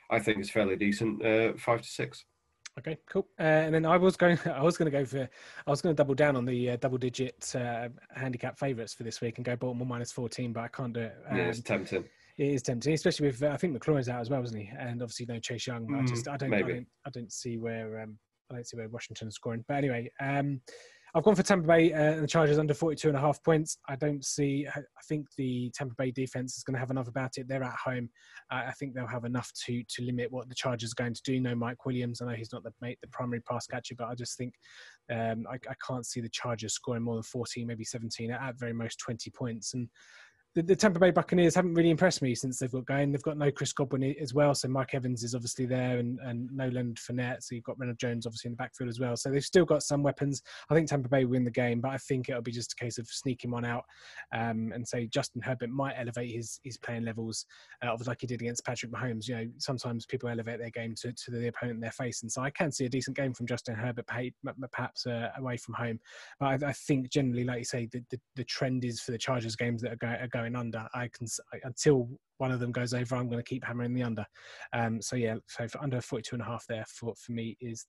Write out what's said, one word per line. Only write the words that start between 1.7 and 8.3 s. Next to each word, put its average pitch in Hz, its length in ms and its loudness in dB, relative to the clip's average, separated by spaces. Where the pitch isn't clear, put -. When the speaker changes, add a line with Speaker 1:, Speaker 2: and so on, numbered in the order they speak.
Speaker 1:
to - 60 -12
six. - 360 -8
Speaker 2:
Okay, 156 180 -6
cool. - 220 -2
Uh, 175 40 -2
and 156 320 6
then 160 100 6
I 165 140 8
was 185 180 6
going, 175 260 6
<laughs> - 40 -2
I 135 160 -2
was 165 160 4
gonna 160 120 4
go 139 140 2
for, 131 240 -4
I - 40 2
was 147 120 2
gonna 165 120 4
double 139 200 6
down 147 220 6
on 123 100 0
the, 123 240 0
uh, 120 60 0
double-digit, 127 800 -2
uh, 120 340 -2
handicap 123 440 -4